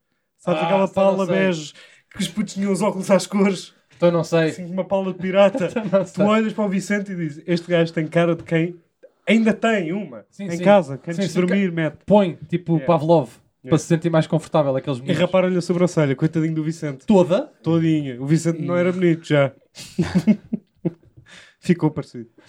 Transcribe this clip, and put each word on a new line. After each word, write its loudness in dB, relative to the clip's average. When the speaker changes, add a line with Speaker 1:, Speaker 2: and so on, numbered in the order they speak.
Speaker 1:
Sabes -2
Speaker 2:
Ah, -2
Speaker 1:
aquela 2
Speaker 2:
só -2
não -
Speaker 1:
pala -2
Speaker 2:
sei. -2
Speaker 1:
bege -2
que -10
os -4
putos -6
tinham -2
os 0
óculos -2
às 2
cores? -2
Speaker 2:
Então 2
não 0
sei. 0
Speaker 1:
Assim, -12
uma -6
pala -2
de -10
pirata. 2
Speaker 2:
<laughs> -6
Então -4
não 2
Speaker 1:
Tu -12
Speaker 2:
sei. 0
Speaker 1:
olhas 2
para -2
o -2
Vicente -4
e -8
dizes, -6
"Este -2
gajo 2
tem -4
cara 0
de -14
quem -2
ainda 4
tem -2
uma -10
Speaker 2:
Sim, -16
Speaker 1:
em -8
Speaker 2:
sim. -6
Speaker 1:
casa, 4
que -16
Speaker 2:
Sim, -4
Speaker 1:
antes 0
de -6
Speaker 2:
sim, -2
Speaker 1:
dormir 0
Speaker 2:
que -8
Speaker 1:
mete." -4
Speaker 2:
põe, 2
tipo -2
Speaker 1:
Yeah. -2
Speaker 2:
Pavlov, 2
Speaker 1:
Yeah. -6
Speaker 2:
para 4
se -4
sentir 0
mais 2
confortável, 0
aqueles -4
Speaker 1:
E -16
Speaker 2:
meninos. -2
Speaker 1:
rapara-lhe 2
a 0
sobrancelha, 0
coitadinho -2
do -2
Vicente. -6
Speaker 2:
Toda? 4
Speaker 1:
Todinha. 0
O -6
Vicente 0
não -2
Speaker 2:
Ih. 0
Speaker 1:
era 0
bonito 0
já. 2
<laughs> -2
Ficou 0
parecido. -12